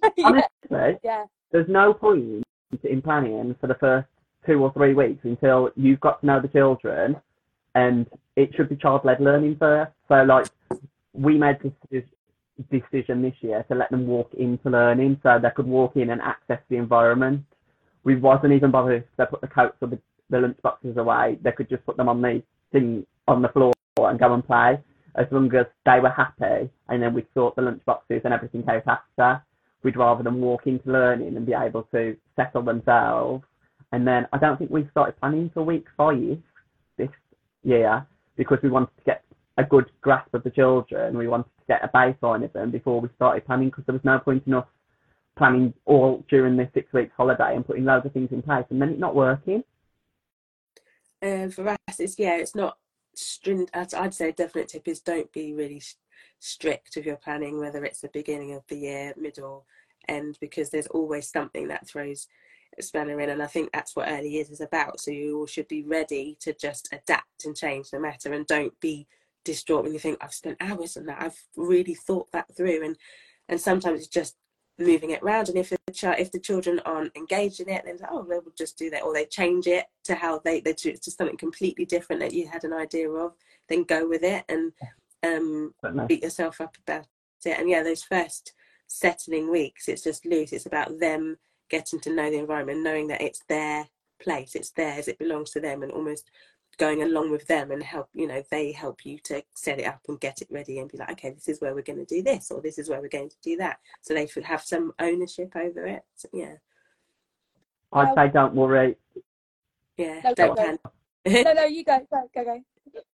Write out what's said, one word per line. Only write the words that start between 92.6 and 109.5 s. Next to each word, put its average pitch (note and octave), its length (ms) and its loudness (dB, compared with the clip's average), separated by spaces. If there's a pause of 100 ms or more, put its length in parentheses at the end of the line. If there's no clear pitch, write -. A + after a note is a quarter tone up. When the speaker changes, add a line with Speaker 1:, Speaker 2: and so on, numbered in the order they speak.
Speaker 3:
knowing D#3 260 -4
that - 120 -8
it's - 280 -8
their D3+ 380 -6 (340)
place, C#3 340 -8
it's - 160 -12
theirs, D3 380 -6
it A#2 100 -10
belongs D3+ 340 -6
to D3+ 80 -8
them, C#3+ 220 -8
and C3+ 100 -12
almost D3+ 380 -10 (480)
going D#3 240 0
along D#3+ 280 0
with D3 180 -4
them C#3+ 240 -2
and D3 100 -8
help, C#3 320 -12
you D#3 120 -4
know, C3 240 -8
they D3+ 220 -4
help C#3+ 320 -12
you C#3+ 140 -16
to D3 240 -10 (120)
set C#3 260 -6
it - 60 -8
up B2+ 220 -8
and D3 120 -12
get C3+ 200 -8
it - 100 -16
ready C#3 280 -12
and C3+ 120 -12
be C3+ 60 -20
like, - 160 -12
"Okay, C#3+ 180 -12
this - 180 -12
is D3+ 120 -8
where C3+ 140 -6
we're C#3 80 -8
gonna C#3+ 220 -12
do F3 180 -6
this," F3+ 280 -4
or, C#3 100 -10
"This D#3 180 -10
is D#3 100 -12
where C#3 120 -6
we're C#3+ 80 -14
going C#3+ 220 -10
to - 120 -20
do E3 140 -6
that." F3 240 -8 (200)
So - 140 -6
they D3+ 120 -2
should - 180 -10
have D#3 180 -6
some E3 360 -6
ownership F3+ 580 -6
over F3 300 -8
it. G3 180 -10 (100)
So, - 180 -20
yeah. D#2 240 -12 (1400)
Speaker 2:
I'd C#3 120 4
Speaker 1:
Well - 120 2
Speaker 2:
say C#3+ 120 6
don't C#3 260 2
worry. C3 420 4 (1000)